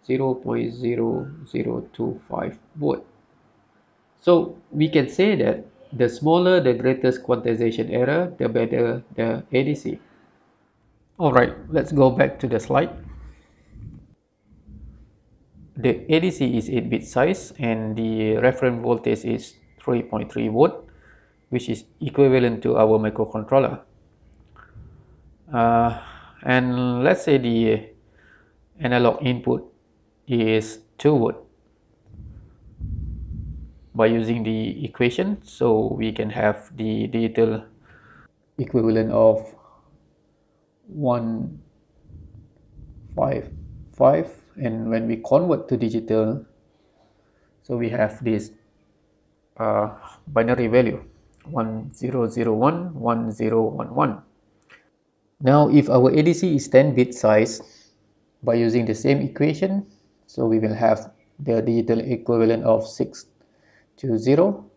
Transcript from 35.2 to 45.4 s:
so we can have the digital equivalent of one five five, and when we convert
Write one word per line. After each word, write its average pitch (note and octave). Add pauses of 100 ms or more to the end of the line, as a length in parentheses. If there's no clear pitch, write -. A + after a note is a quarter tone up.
so A2
we A2
can A2
have G#2+
the A2
digital A2+ (960)
equivalent A2+
of A2 (1300)
one A#2+ (1600)
five C#2 (420)
five, C#3+ (260)
and A2+
when A2+
we A2+
convert D3